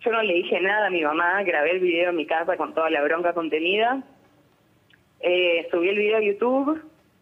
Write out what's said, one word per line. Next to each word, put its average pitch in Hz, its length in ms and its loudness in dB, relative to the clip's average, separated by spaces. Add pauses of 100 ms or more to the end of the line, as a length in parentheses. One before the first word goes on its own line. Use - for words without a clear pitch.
Yo 240 100 -2
no 226 100 0
le 202 140 0
dije 180 260 0
nada 202 280 0
a - 20 -4
mi 175 100 0
mamá, 175 440 0
grabé 160 260 0
el 185 80 0
video 175 320 0
en 175 60 -2
mi 151 100 -2
casa 170 300 -2
con 151 180 -6
toda 160 160 0
la 156 120 0
bronca 165 300 0
contenida. 175 720 0 (1160)
Eh, 175 500 2
subí 170 180 0
el 202 80 -2
video 208 220 2
a 220 40 2
YouTube, 254 600 0 (400)